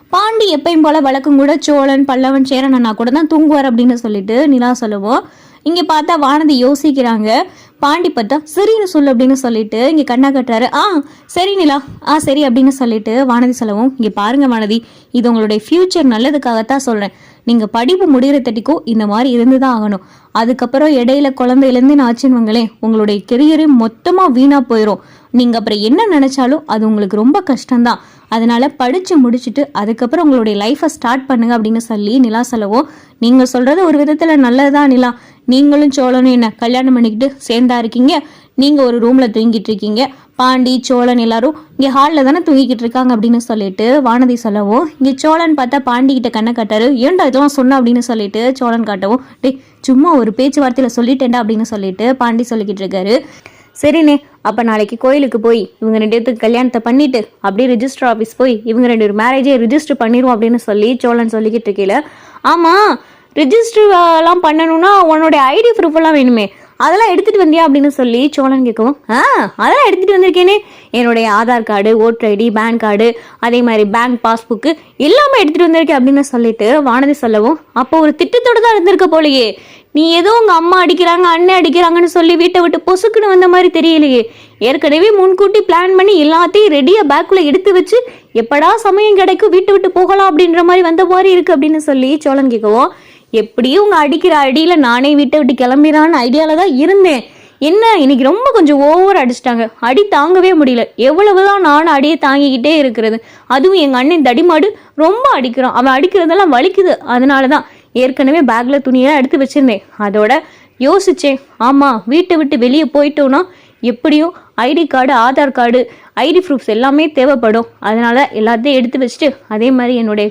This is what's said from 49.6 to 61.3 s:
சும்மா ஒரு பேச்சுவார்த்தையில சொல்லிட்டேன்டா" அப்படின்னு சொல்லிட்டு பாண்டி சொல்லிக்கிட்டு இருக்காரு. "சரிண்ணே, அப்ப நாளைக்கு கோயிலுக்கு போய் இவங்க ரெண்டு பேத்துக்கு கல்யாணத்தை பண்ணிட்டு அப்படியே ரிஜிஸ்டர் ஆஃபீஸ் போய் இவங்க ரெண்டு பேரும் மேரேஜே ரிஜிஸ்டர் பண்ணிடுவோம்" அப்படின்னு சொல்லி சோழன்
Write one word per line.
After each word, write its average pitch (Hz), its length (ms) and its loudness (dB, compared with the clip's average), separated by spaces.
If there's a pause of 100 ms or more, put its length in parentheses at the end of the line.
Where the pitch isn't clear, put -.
சும்மா 269 340 2
ஒரு 226 220 0
பேச்சுவார்த்தையில 262 600 -2
சொல்லிட்டேன்டா" 247 440 -2
அப்படின்னு 220 220 -4
சொல்லிட்டு 214 540 -4
பாண்டி 233 340 -2
சொல்லிக்கிட்டு 202 340 -6
இருக்காரு. 190 320 -2 (600)
"சரிண்ணே, 294 400 2 (260)
அப்ப 214 200 -4
நாளைக்கு 214 340 -2
கோயிலுக்கு 262 440 0
போய் 233 220 0 (160)
இவங்க 220 200 -2
ரெண்டு 214 180 0
பேத்துக்கு 233 300 -4
கல்யாணத்தை 240 340 -2
பண்ணிட்டு 254 400 0 (200)
அப்படியே 202 280 -2
ரிஜிஸ்டர் 254 400 -2
ஆஃபீஸ் 220 280 -4
போய் 254 180 0 (100)
இவங்க 240 220 0
ரெண்டு 226 180 0
பேரும் 208 180 -2
மேரேஜே 269 360 0
ரிஜிஸ்டர் 269 420 -2
பண்ணிடுவோம்" 247 340 0
அப்படின்னு 226 260 -2
சொல்லி 208 380 -2
சோழன் 233 340 -2